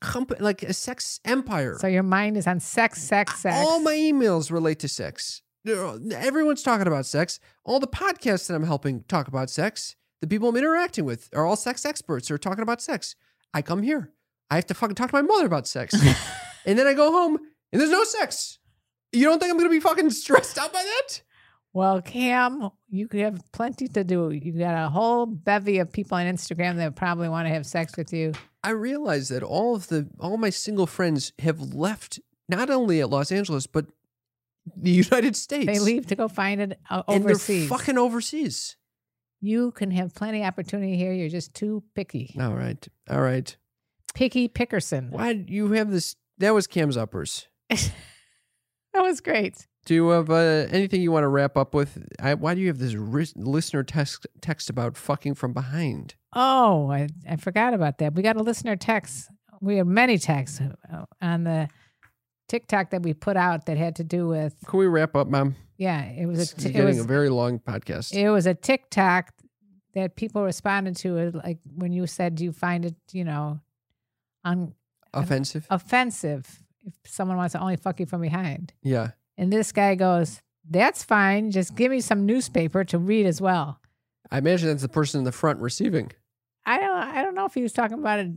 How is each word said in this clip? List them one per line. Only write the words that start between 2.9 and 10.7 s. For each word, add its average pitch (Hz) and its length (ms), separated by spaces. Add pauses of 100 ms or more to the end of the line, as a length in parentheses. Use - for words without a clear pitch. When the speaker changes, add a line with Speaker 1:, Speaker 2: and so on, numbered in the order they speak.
Speaker 2:
sex, 202 380
sex. 185 160
Speaker 1:
All 311 240
my 311 140
emails 247 560
relate 160 300
to 143 80
sex. - 540 (220)
You 220 120
know, 175 400
everyone's 277 460
talking 220 240
about 143 200
sex. - 340 (240)
All 254 160
the 269 80
podcasts 262 600
that 180 60
I'm 156 100
helping 139 400
talk 160 240
about 131 220
sex. - 460 (240)
The 156 80
people 214 200
I'm 233 80
interacting 320 480